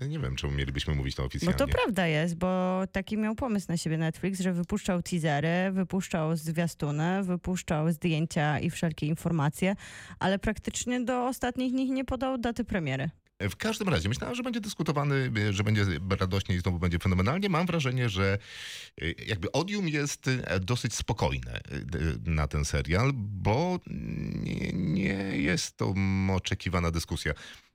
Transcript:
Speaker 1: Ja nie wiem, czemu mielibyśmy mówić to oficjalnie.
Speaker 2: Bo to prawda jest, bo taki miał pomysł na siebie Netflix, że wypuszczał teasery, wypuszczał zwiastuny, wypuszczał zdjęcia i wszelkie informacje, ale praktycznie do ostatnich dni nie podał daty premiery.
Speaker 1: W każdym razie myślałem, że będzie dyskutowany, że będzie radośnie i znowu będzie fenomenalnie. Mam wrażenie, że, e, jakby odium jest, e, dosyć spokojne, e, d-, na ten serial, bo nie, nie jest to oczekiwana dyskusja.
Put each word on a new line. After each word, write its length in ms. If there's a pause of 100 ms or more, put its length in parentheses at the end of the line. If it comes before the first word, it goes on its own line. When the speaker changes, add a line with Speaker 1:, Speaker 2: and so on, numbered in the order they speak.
Speaker 1:
Ja 60
nie 120
wiem, 160
czemu 180
mielibyśmy 420
mówić 200
to 80
oficjalnie. 360
Speaker 2:
Bo 80
to 60
prawda 340
jest, 280
bo 460 (100)
taki 260
miał 180
pomysł 340
na 80
siebie 200
Netflix, 420
że 140
wypuszczał 480
teasery, 720
wypuszczał 680
zwiastuny, 760 (100)
wypuszczał 680
zdjęcia 680
i 100
wszelkie 380
informacje, 680 (440)
ale 200
praktycznie 680
do 220
ostatnich 460
dni 180
nie 140
podał 320
daty 260
premiery. 460 (400)
Speaker 1:
W 60
każdym 340
razie 200
myślałem, 260
że 80
będzie 180
dyskutowany, 680 (200)
że 120
będzie 220 (340)
radośnie 360
i 40
znowu 200
będzie 200
fenomenalnie. 500
Mam 160
wrażenie, 440
że, 280 (640)
e, 100
jakby 400
odium 380
jest, 380
e, 320
dosyć 360
spokojne, 680 (100)
e, 80
d-, 200 (320)
na 160
ten 180
serial, 500
bo 640 (640)
nie, 300
nie 640
jest 400
to 160 (420)
oczekiwana 560
dyskusja. 420 (420)